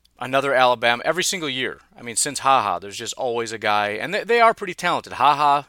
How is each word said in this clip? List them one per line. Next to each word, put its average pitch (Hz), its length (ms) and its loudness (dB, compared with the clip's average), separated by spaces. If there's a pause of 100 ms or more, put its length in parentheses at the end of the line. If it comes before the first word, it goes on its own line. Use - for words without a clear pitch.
(200)
Another 131 340 0
Alabama, 120 520 2
every 170 180 -2
single 165 260 -4
year. 127 300 -6 (180)
I - 40 -20
mean, 117 160 -12
since 139 220 -4
Ha 135 220 4
Ha, 95 180 -2
there's 101 180 -14
just 113 160 -8
always 117 400 -4
a 113 40 -6
guy, 104 340 0
and 123 220 -6
they, 196 120 -4
they 233 160 2
are 226 120 6
pretty 185 200 -10
talented. 143 400 -4
Ha 139 220 4
Ha, 143 340 2